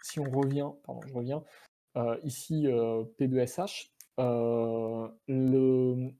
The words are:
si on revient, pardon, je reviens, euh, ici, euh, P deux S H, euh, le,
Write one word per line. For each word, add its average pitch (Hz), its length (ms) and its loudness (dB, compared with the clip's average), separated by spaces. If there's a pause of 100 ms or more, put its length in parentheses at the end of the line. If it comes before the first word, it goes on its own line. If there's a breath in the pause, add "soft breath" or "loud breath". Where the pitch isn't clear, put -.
si - 180 -8
on 139 100 -4
revient, 139 400 0 (140)
pardon, 123 220 -14
je 135 80 -12
reviens, 131 280 -4 (540 loud breath)
euh, 117 260 0
ici, 151 440 -2
euh, 113 360 2 (140)
P 139 100 2
deux 127 120 2
S 123 200 0
H, - 320 -8 (300)
euh, 117 880 0 (180)
le, 131 920 4